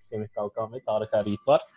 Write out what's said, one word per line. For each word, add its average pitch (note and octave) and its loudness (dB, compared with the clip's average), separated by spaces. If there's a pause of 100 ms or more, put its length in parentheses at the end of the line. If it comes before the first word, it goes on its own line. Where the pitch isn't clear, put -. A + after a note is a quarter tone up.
Semih G#2+ -8
Kalkan G#2+ -4
ve C3 -10
Tarık G#2+ 0
Eryiğit G#2 0
var. D3+ 6 (160)